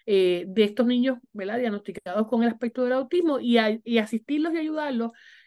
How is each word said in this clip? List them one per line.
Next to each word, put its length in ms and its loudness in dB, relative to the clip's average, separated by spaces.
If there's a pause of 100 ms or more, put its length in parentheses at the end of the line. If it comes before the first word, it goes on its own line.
eh, 420 2
de 160 4
estos 220 0
niños, 320 2 (140)
¿verdad? 260 -6
diagnosticados 680 -4
con 140 2
el 60 4
aspecto 360 -4
del 100 0
autismo 460 0
y 180 4
a-, 260 2
y 140 2
asistirlos 560 -2
y 40 0
ayudarlos, 520 -4 (360)